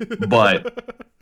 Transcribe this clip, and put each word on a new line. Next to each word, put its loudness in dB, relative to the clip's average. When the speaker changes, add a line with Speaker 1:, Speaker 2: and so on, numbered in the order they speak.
Speaker 1:
<laughs> -8
Speaker 2:
but 0